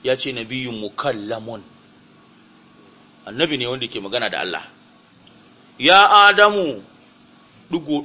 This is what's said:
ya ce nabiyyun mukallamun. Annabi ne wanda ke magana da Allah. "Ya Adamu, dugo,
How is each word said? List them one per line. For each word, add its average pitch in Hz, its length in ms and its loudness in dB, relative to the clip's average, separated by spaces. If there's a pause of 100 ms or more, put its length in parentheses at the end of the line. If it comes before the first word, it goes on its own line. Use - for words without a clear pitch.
ya 131 120 0
ce 135 160 -8
nabiyyun 123 480 -10
mukallamun. 110 800 -8 (1600)
Annabi 143 320 -4
ne 123 100 -4
wanda 123 200 -6
ke 113 120 -10
magana 104 300 -6
da 82 120 -8
Allah. 85 220 -8 (1160)
"Ya 202 500 6
Adamu, 196 540 2 (880)
dugo, 147 340 -4